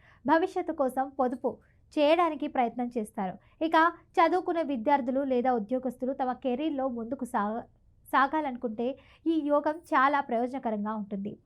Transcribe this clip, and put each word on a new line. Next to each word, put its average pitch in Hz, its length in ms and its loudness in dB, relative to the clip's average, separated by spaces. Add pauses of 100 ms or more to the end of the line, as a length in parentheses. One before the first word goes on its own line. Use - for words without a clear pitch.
(260)
భవిష్యత్తు 330 480 2
కోసం 262 460 -2
పొదుపు 254 380 -2 (360)
చేయడానికి 302 540 2
ప్రయత్నం 240 400 -2 (100)
చేస్తారు. - 640 -6
ఇక 320 300 4 (220)
చదువుకునే 339 480 2
విద్యార్థులు 269 600 0
లేదా 254 300 0
ఉద్యోగస్తులు 247 600 -4
తమ 254 180 -2
కెరీర్‌లో 262 560 -4
ముందుకు 240 380 -6
సాగ-, 220 380 -4 (480)
సాగాలనుకుంటే 262 880 0 (280)
ఈ 320 180 2
యోగం 302 320 2
చాలా 285 420 2
ప్రయోజనకరంగా 240 760 -2
ఉంటుంది. 208 500 -8